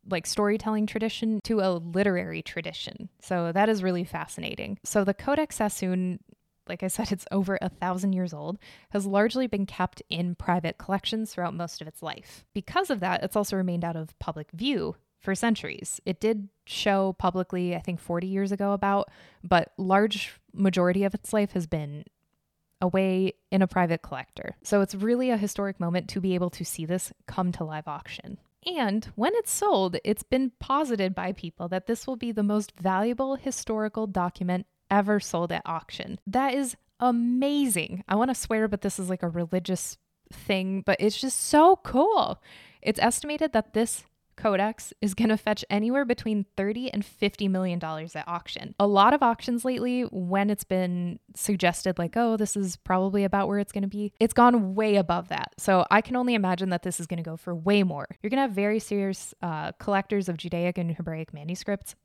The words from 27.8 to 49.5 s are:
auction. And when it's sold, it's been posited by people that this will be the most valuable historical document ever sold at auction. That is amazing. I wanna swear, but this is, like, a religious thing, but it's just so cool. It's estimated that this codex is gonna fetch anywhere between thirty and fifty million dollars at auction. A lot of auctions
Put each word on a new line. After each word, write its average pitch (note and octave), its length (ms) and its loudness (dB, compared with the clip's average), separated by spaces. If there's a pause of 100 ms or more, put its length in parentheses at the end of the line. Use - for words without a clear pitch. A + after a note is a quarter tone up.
auction. - 520 -12 (260)
And A3+ 400 0 (100)
when C4+ 200 2
it's A#4 160 -2
sold, G3 520 2
it's G#3 200 -2
been C4 360 0
posited A#3+ 540 0
by F3+ 180 -4
people F3 380 -10
that F#3 160 -4
this - 220 -4
will C4 80 -4
be A#3 160 -4
the G#3+ 120 0
most G#3 360 0
valuable A3+ 560 0
historical A3 720 -4
document F3+ 580 -2 (240)
ever G3+ 300 4
sold E3+ 320 -2
at E3+ 140 -2
auction. - 600 -8
That B3+ 300 0
is C4+ 200 -2 (240)
amazing. A#3+ 1080 2
I F#3 80 2
wanna A#3+ 200 2
swear, A3 320 0
but G3+ 140 -2
this - 180 -4
is, F#3 100 -4
like, F#3 140 -2
a F3 60 -2
religious F3 680 -2 (340)
thing, F#3+ 500 -2
but - 180 2
it's G#3 200 2
just C4 200 -2
so E4 380 8
cool. E4+ 640 2 (400)
It's - 180 0
estimated D4 540 0
that - 200 2
this - 320 -2 (360)
codex G#3 500 0 (100)
is G3+ 120 0
gonna A3 240 4
fetch - 320 -2
anywhere A#3 340 2
between A3 420 -2 (120)
thirty G#3+ 340 -2
and G3+ 140 -2
fifty - 420 -2
million F#3 300 0
dollars D#3+ 380 -8
at D3+ 120 -8
auction. - 520 -8
A G3+ 80 6
lot G#3 260 8
of C#4+ 80 4
auctions A#3+ 420 2